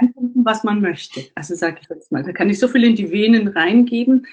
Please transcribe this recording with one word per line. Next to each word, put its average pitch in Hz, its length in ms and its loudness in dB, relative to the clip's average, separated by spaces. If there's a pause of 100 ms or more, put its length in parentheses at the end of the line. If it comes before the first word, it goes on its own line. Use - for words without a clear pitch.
reinpumpen, 247 440 -2
was 220 200 -2
man 208 160 -2
möchte. - 540 -6
Also 151 200 -10
sag 165 260 -6
ich - 80 -20
jetzt - 240 -14
mal, 135 100 -4
da 175 100 -10
kann 202 180 0
ich 202 80 -2
so 254 100 2
viel 247 160 2
in 226 120 4
die 190 140 -4
Venen 214 380 2
reingeben, 240 840 2